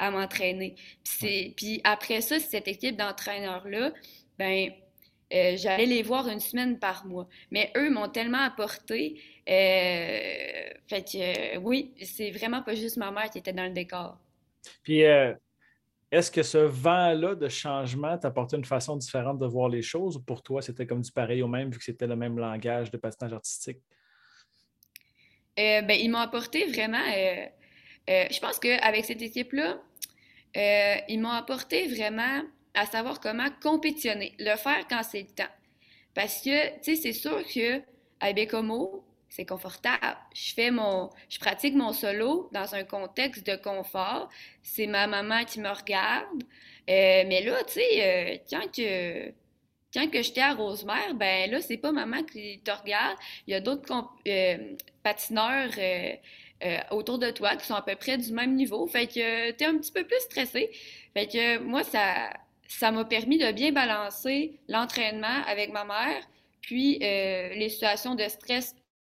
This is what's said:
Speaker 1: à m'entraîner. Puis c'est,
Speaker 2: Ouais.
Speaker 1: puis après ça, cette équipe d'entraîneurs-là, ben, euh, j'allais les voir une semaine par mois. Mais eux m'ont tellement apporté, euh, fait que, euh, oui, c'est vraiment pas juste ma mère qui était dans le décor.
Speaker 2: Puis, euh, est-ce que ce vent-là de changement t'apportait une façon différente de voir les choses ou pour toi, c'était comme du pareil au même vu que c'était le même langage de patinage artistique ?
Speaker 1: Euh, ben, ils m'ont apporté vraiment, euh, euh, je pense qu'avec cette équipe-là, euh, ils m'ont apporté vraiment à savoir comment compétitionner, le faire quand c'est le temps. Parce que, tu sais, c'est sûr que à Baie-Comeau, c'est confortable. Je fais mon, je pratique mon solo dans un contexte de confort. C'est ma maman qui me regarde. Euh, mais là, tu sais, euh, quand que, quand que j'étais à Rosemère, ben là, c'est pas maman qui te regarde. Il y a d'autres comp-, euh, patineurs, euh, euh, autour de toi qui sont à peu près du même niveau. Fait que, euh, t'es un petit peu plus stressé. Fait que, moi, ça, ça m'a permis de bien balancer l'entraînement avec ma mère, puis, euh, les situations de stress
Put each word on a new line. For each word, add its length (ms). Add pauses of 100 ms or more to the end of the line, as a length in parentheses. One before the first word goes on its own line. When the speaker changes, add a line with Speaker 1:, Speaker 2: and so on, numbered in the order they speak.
Speaker 1:
à 100
m'entraîner. 640
Puis 300
c'est, 220
Speaker 2:
Ouais. 300
Speaker 1:
puis 280
après 360
ça, 200
cette 260
équipe 300
d'entraîneurs-là, 960 (460)
ben, 340 (600)
euh, 240
j'allais 300
les 160
voir 260
une 120
semaine 400
par 260
mois. 220 (240)
Mais 240
eux 140
m'ont 180
tellement 300
apporté, 840 (280)
euh, 1200 (200)
fait 160
que, 520
euh, 40
oui, 320 (100)
c'est 300
vraiment 300
pas 120
juste 220
ma 160
mère 180
qui 80
était 140
dans 140
le 60
décor. 460 (640)
Speaker 2:
Puis, 220
euh, 280 (800)
est-ce 200
que 120
ce 160
vent-là 760
de 140
changement 680
t'apportait 400
une 80
façon 320
différente 420
de 80
voir 220
les 140
choses 340
ou 60
pour 200
toi, 200
c'était 240
comme 160
du 100
pareil 300
au 60
même 220
vu 80
que 60
c'était 220
le 100
même 220
langage 520
de 60
patinage 380
artistique ? 440 (1800)
Speaker 1:
Euh, 240
ben, 160
ils 100
m'ont 100
apporté 480
vraiment, 300 (200)
euh, 280 (680)
euh, 200
je 100
pense 180
qu'avec 460
cette 180
équipe-là, 560 (800)
euh, 380 (140)
ils 120
m'ont 120
apporté 560
vraiment 540 (320)
à 120
savoir 340
comment 280 (140)
compétitionner, 760
le 180
faire 320
quand 140
c'est 200
le 120
temps. 180 (600)
Parce 260
que, 380
tu 160
sais, 20
c'est 160
sûr 340
que 340 (400)
à 120
Baie-Comeau, 720 (240)
c'est 160
confortable. 720 (180)
Je 200
fais 160
mon, 400 (180)
je 100
pratique 360
mon 180
solo 600
dans 220
un 100
contexte 600
de 100
confort. 720 (340)
C'est 240
ma 200
maman 380
qui 160
me 80
regarde. 760 (460)
Euh, 380
mais 160
là, 220
tu 100
sais, 80 (520)
euh, 40 (120)
quand 240
que, 540 (640)
quand 180
que 120
j'étais 180
à 140
Rosemère, 600
ben 360
là, 100
c'est 160
pas 160
maman 300
qui 420
te 60
regarde. 480 (280)
Il 60
y 20
a 60
d'autres 260
comp-, 220 (180)
euh, 480 (280)
patineurs, 760
euh, 340 (520)
euh, 140 (120)
autour 280
de 120
toi 260
qui 100
sont 80
à 80
peu 140
près 200
du 160
même 240
niveau. 300
Fait 200
que, 440
euh, 60
t'es 100
un 100
petit 160
peu 120
plus 160
stressé. 500 (440)
Fait 120
que, 320
moi, 260
ça, 460 (360)
ça 260
m'a 120
permis 340
de 140
bien 200
balancer 840 (100)
l'entraînement 800
avec 240
ma 140
mère, 380 (400)
puis, 400
euh, 520
les 140
situations 460
de 140
stress 460 (420)